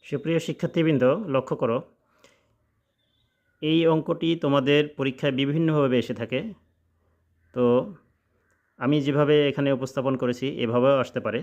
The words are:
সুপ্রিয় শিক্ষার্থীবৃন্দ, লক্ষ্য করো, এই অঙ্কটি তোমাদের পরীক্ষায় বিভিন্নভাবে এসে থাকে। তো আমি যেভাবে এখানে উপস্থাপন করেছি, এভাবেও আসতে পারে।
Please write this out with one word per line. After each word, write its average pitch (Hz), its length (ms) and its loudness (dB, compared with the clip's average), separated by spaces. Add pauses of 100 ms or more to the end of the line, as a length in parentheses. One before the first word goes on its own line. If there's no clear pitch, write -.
সুপ্রিয় 160 400 -4
শিক্ষার্থীবৃন্দ, 160 580 0 (300)
লক্ষ্য 131 280 -2
করো, 120 160 -2 (1800)
এই 156 240 2
অঙ্কটি 165 420 0 (160)
তোমাদের 143 380 4 (160)
পরীক্ষায় 135 420 -2
বিভিন্নভাবে 147 640 2
এসে 120 180 -6
থাকে। 127 200 -4 (1120)
তো 123 100 0 (1120)
আমি 147 180 0 (100)
যেভাবে 147 280 2 (160)
এখানে 139 220 -2
উপস্থাপন 131 500 -4
করেছি, 123 240 -4 (180)
এভাবেও 123 380 4
আসতে 120 180 -6
পারে। 110 220 -4